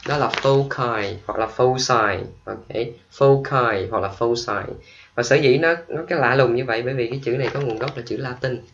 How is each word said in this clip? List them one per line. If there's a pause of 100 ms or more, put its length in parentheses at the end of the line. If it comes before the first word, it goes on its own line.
đó
là (120)
foci (100)
hoặc
là (100)
foci, (200)
ok? (500)
Foci
hoặc
là (100)
foci. (520)
Và
sở
dĩ
nó, (120)
nó
cái
lạ
lùng
như
vậy
bởi
vì
cái
chữ
này
có
nguồn
gốc
là
chữ
Latin. (120)